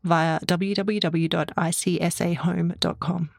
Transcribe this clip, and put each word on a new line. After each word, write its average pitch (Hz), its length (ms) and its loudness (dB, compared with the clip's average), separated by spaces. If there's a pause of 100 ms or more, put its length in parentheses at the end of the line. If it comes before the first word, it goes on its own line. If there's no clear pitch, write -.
via 165 420 2
w 196 300 2
w 208 240 0
w 165 300 0
dot 160 260 -2
i 165 160 0
c - 280 0
s 170 200 -2
a 170 140 2
home 170 460 0
dot - 200 -2
com. 170 400 -2